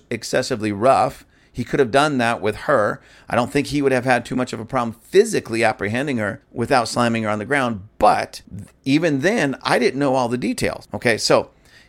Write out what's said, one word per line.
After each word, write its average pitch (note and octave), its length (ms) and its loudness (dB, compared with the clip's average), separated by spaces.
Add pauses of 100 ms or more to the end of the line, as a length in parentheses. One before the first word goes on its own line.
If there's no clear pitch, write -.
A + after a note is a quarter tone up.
(100)
excessively A#2 640 -4
rough. A#2 520 2 (260)
He A#2+ 140 -8
could D3 160 -2
have A#2+ 100 2
done C#3 280 2
that A#2 240 0
with G#2 140 0
her. B2 440 0 (300)
I - 40 -4
don't A#2+ 160 0
think C3+ 180 0
he D3 120 -2
would C3+ 120 2
have B2 120 0
had B2 220 2
too B2+ 100 -6
much B2 160 -4
of A2+ 80 -10
a G#2+ 60 -10
problem A#2 340 -4
physically F#3+ 640 2
apprehending A2+ 540 -2
her G#2 240 -4 (100)
without A#2+ 360 2
slamming A#2 340 0
her G#2+ 80 -2
on G#2+ 80 -2
the G#2+ 80 -6
ground. A#2+ 420 -2 (100)
But - 440 2 (420)
even D3 360 2
then, E3 420 0
I G3+ 160 0
didn't G3 200 0
know C#3 160 0
all B2+ 140 0
the B2 100 -2
details. C3 560 -4
Okay, G#2+ 240 0
so - 320 2 (380)